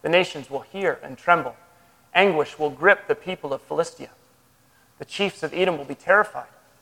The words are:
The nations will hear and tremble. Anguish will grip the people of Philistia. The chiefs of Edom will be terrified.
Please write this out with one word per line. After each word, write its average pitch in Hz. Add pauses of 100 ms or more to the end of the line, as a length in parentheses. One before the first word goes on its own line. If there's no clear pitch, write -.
The -
nations 165
will 135
hear 185
and 131
tremble. 165 (580)
Anguish 170
will 151
grip 156
the 151
people 180
of 131
Philistia. 156 (880)
The 143
chiefs -
of 151
Edom 180
will 139
be 139
terrified. 190 (320)